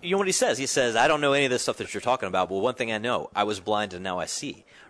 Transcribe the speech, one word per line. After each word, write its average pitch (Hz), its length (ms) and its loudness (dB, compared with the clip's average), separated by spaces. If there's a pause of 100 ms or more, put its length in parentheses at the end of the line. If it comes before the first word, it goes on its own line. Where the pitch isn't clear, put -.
you 175 80 -4
know 190 80 2
what 196 80 0
he 185 60 0
says? 147 260 2
He 135 80 -2
says, 120 280 2
"I 123 120 6
don't 151 140 2
know 139 120 4
any 139 120 4
of 127 60 0
this 120 120 0
stuff - 140 -4
that 107 140 -8
you're 101 100 -6
talking 120 260 0
about, 90 220 0
but 95 80 -2
one 120 180 0
thing 113 160 -4
I 107 80 -2
know, 110 360 -2
I 104 100 2
was 104 140 -2
blind 104 340 -2
and 90 100 -10
now 92 160 -4
I 80 80 -2
see," - 360 -10 (260)